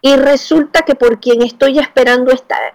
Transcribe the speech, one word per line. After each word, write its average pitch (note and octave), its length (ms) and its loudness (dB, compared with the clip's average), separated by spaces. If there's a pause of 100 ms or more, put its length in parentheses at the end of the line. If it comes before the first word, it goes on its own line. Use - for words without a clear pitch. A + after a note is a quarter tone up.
y C#4 140 2
resulta C#4+ 640 0
que D4 140 -2
por A#3 240 0
quien A#3+ 220 0
estoy C4+ 380 0
esperando B3+ 520 0
está - 260 -4 (180)